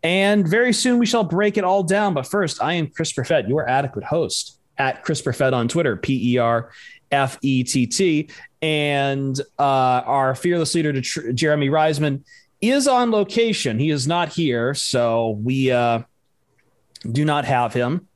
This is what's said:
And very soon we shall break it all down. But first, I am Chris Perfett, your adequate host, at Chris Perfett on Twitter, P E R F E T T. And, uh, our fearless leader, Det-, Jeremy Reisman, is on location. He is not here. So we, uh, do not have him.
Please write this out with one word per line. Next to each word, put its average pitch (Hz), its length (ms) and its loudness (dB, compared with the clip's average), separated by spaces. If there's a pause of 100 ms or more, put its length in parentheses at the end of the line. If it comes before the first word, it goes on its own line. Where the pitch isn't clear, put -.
And 196 420 2
very 233 260 2
soon 247 280 2
we 240 60 2
shall 226 180 0
break 196 320 0
it 202 80 0
all 190 180 2
down. 190 320 0
But 131 140 -4
first, 190 340 -2
I 151 120 0
am 160 120 -2
Chris - 260 -6
Perfett, 127 360 -2
your 139 200 -2
adequate 131 360 -2
host, - 560 -4 (180)
at 135 240 -2
Chris 151 180 -2
Perfett 135 320 0
on 120 140 0
Twitter, 135 300 0
P 123 380 -2
E 123 40 2
R 117 320 0 (400)
F 139 320 0
E 131 220 2
T 123 220 0
T. 156 420 0 (340)
And, 139 760 0 (180)
uh, 131 480 2
our 131 300 0
fearless 175 360 0
leader, 156 200 0
Det-, 127 420 -4
Jeremy 151 360 2
Reisman, 151 520 0 (380)
is 262 260 2
on 247 240 2
location. 208 680 0
He 151 100 0
is 139 160 -2
not 170 220 0
here. 135 460 0
So 117 560 0 (120)
we, 131 300 0
uh, 120 300 2 (1080)
do 139 140 0
not 147 220 0
have 123 260 0
him. 123 440 -2